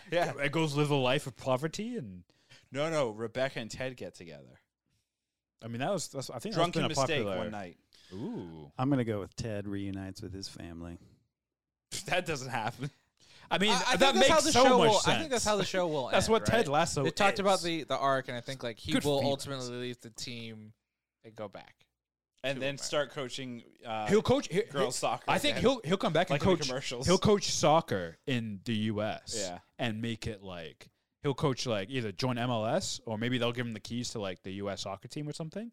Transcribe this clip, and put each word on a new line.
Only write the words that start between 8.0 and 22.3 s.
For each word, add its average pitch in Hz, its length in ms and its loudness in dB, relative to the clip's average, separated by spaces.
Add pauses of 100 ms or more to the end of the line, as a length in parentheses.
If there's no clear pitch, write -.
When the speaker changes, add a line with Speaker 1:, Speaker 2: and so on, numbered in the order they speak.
Speaker 2:
Ooh. 92 680 -10
Speaker 3:
I'm 131 120 2
gonna 127 140 2
go 107 160 -2
with 90 160 -12
Ted 104 300 -6
reunites 98 560 -6
with 90 100 -10
his 95 160 -10
family. 85 540 -12
Speaker 1:
<laughs> - 60 -20 (1000)
That 180 200 0
doesn't 139 240 -4
happen. 120 400 -4 (600)
Speaker 2:
I 170 80 2
mean, 208 120 4
Speaker 4:
I, 233 40 6
I 254 40 4
Speaker 2:
that - 80 0
Speaker 4:
think - 140 2
that's 269 160 6
Speaker 2:
makes 269 140 8
Speaker 4:
how 320 100 8
the 285 120 2
Speaker 2:
so 247 120 8
Speaker 4:
show 254 140 10
Speaker 2:
much - 100 8
Speaker 4:
will, 202 100 6
Speaker 2:
sense. - 180 4
Speaker 4:
I - 40 0
think 285 100 -4
that's 240 140 0
how 214 120 4
the 190 80 0
show 180 220 0
will 143 220 -2
Speaker 2:
<laughs> - 40 -2
That's 190 140 4
Speaker 4:
end, 220 60 2
Speaker 2:
what 214 140 4
Ted 220 100 4 (100)
Speaker 4:
right? - 20 -2
Speaker 2:
Lasso 147 360 2
Speaker 4:
They 165 80 2
talked 196 260 2
about 190 200 4
Speaker 2:
is. 165 40 -4
Speaker 4:
the, 165 220 -2
the 135 120 0
arc, 135 300 2
and 123 100 -6
I 120 40 -6
think, 131 240 -10
like, 117 160 -6
he 147 120 -8
Speaker 2:
Good 262 120 0
Speaker 4:
will 139 160 2
Speaker 2:
feelings. 143 100 2 (160)
Speaker 4:
ultimately 127 300 -6
leave 123 240 -6
the 117 100 -16
team 113 640 -12 (520)
and 110 120 -20
go 107 100 -8
back - 400 -18 (560)